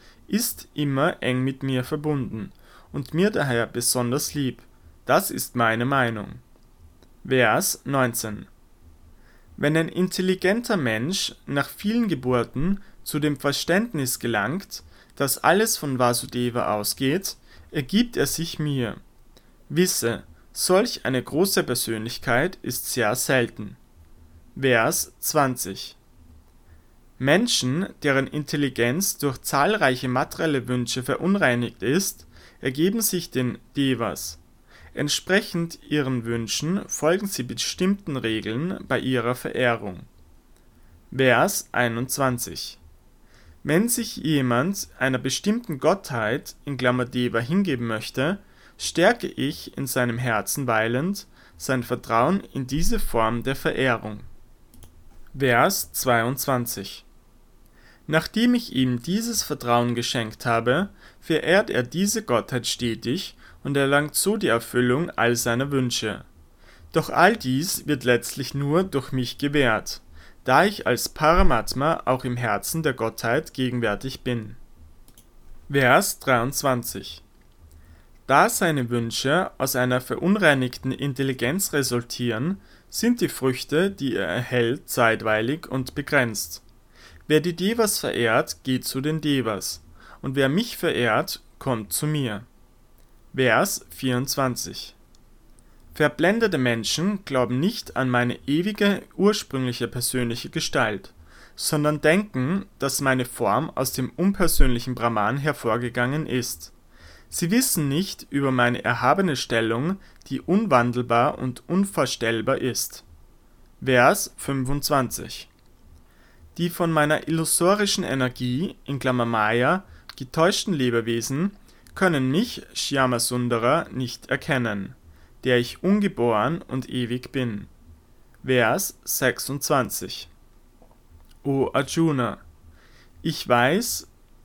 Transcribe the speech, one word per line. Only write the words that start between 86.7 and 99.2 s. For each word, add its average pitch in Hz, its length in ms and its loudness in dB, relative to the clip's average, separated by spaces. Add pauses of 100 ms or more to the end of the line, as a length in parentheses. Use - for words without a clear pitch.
Wer 151 120 6
die 170 140 -2
Devas 208 460 0
verehrt, 117 640 0
geht 127 200 -2
zu - 160 -6
den 151 200 -2
Devas, 123 640 -2 (380)
und 135 120 -6
wer 135 140 4
mich 196 280 -2
verehrt, 120 640 0 (200)
kommt 110 320 -4
zu - 160 -2
mir. 120 360 -4 (880)
Vers 127 580 2
vierundzwanzig. 127 1080 -4 (1000)
Verblendete 170 640 2
Menschen 127 640 -2
glauben 127 360 0
nicht - 360 -4
an 131 120 0
meine 123 380 0
ewige, 196 560 0 (140)
ursprüngliche 131 720 0